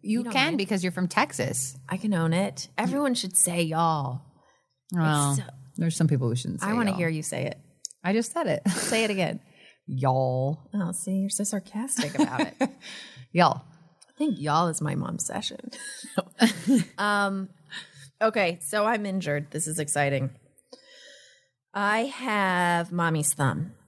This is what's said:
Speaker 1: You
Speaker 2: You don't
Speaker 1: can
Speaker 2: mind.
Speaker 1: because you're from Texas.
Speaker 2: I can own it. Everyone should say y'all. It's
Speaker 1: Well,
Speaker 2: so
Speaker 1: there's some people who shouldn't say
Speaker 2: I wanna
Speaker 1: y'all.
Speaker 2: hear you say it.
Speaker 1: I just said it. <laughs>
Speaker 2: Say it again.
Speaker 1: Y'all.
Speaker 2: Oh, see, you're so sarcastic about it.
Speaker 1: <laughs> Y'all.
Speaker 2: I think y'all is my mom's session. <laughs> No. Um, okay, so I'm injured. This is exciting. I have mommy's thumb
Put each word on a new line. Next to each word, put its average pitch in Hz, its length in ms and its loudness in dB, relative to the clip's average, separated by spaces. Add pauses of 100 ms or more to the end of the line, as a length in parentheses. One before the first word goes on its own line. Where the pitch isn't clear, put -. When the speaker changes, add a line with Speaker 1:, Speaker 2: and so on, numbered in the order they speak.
Speaker 1:
You 214 180 0
Speaker 2:
You 247 40 -4
don't 240 100 -8
Speaker 1:
can 269 120 4
Speaker 2:
mind. 330 120 0
Speaker 1:
because 196 260 0
you're 180 100 0
from 180 160 0
Texas. - 680 0 (120)
Speaker 2:
I 185 80 -4
can 214 160 0
own 165 200 2
it. 190 440 -2
Everyone 262 380 0
should 190 200 -4
say 175 280 2
y'all. 160 580 0 (680)
It's 180 60 -2
Speaker 1:
Well, 147 380 4
Speaker 2:
so 131 80 -2 (320)
Speaker 1:
there's 165 220 0
some 165 100 4
people 127 220 2
who 117 60 0
shouldn't - 260 -4
say 190 60 -2
Speaker 2:
I 208 60 0
wanna 226 180 2
Speaker 1:
y'all. 190 60 -2
Speaker 2:
hear 170 120 0
you 156 140 -4
say 131 240 -4
it. - 100 -8 (460)
Speaker 1:
I 185 100 0
just 226 180 0
said 330 160 -2
it. 160 200 0
<laughs> 190 40 4
Speaker 2:
Say 220 320 0
it 214 60 2
again. 185 320 0 (440)
Speaker 1:
Y'all. 131 880 0
Speaker 2:
Oh, 185 200 -2
see, - 240 -6
you're 196 120 -2
so - 140 -4
sarcastic 214 720 -4
about - 260 0
it. - 180 -2
Speaker 1:
<laughs> - 760 -8
Y'all. 170 300 4 (460)
Speaker 2:
I - 80 -20
think 285 220 0
y'all 156 300 2
is 156 120 -2
my 143 140 -2
mom's - 300 -4
session. - 400 -8
<laughs> - 120 -14 (400)
No. 214 600 2 (260)
Um, 196 460 0 (720)
okay, 208 440 2
so 214 200 0
I'm 214 200 0
injured. 160 460 -4
This 156 160 -4
is 156 120 -4
exciting. 139 520 0 (1400)
I 208 320 2
have 185 880 0
mommy's 160 420 2
thumb 131 400 0 (140)